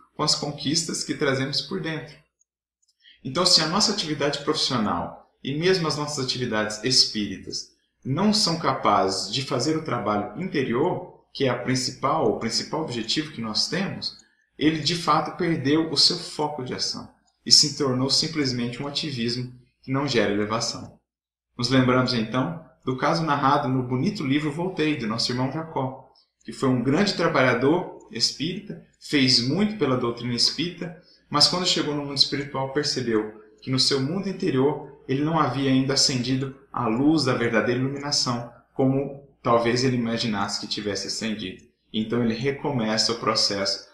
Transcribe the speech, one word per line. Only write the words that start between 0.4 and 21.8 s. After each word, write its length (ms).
que 100
trazemos 480
por 200
dentro. 340
Então, 240
se 160
a 60
nossa 240
atividade 480
profissional 880
e 140
mesmo 320
as 80
nossas 260
atividades 600
espíritas 880
não 260
são 280
capazes 760
de 100
fazer 320
o 80
trabalho 580
interior, 760
que 100
é 60
a 80
principal, 720
o 80
principal 420
objetivo 520
que 80
nós 260
temos, 560
ele 220
de 160
fato 400
perdeu 560
o 60
seu 200
foco 460
de 100
ação 360
e 60
se 260
tornou 320
simplesmente 720
um 60
ativismo 680
que 100
não 160
gera 240
elevação. 640
Nos 120
lembramos 440